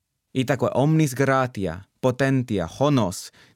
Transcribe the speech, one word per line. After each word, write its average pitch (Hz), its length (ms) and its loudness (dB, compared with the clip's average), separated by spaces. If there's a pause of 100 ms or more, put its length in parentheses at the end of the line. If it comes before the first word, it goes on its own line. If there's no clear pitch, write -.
(340)
Itaque 123 400 0
omnis 151 400 2
gratia, 123 720 -2 (180)
potentia, 123 640 0 (140)
honos, 131 500 0 (260)